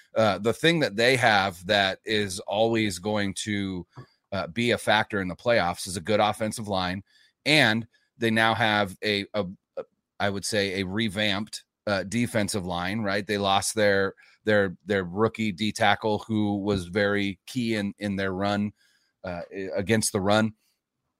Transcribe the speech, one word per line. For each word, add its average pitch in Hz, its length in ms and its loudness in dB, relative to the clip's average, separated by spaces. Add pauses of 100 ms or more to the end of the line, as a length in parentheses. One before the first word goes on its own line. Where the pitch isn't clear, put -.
(160)
Uh, 104 220 2
the 110 160 0
thing 165 280 2
that 101 140 -2
they 120 200 4
have 98 500 2
that 98 400 2
is 104 360 -2
always 110 580 0
going 101 340 -2 (120)
to, 98 420 -4 (440)
uh, 95 140 -4
be 117 260 -2
a 101 60 2
factor 107 440 0
in 92 60 -4
the 90 80 -6
playoffs 92 520 0
is 92 100 -6
a 95 40 -6
good 104 180 0
offensive 107 480 -2
line. 92 340 -2 (460)
And 117 400 4 (280)
they 113 140 0
now 113 240 4
have 104 500 2
a, 101 300 0
a, 104 120 -2 (320)
a, 92 60 -8 (360)
I 101 100 0
would 98 160 -6
say, 98 360 -2
a 95 40 -2
revamped, 104 800 -4 (240)
uh, 98 160 0
defensive 104 640 -2
line, 90 340 -4
right? 101 260 -2
They 104 140 -2
lost 98 340 0
their, 98 400 2 (300)
their, 101 420 2
their 98 180 0
rookie 107 480 0
D 104 200 -2
tackle 104 480 2
who 107 380 0
was 98 280 0
very 101 640 0
key 117 260 -2
in, 101 240 -2
in 101 200 -4
their 95 160 -2
run, 101 380 -2 (520)
uh, 87 180 -8 (100)
i-, 95 240 -8
against 107 360 0
the 104 100 -2
run. 107 320 2 (680)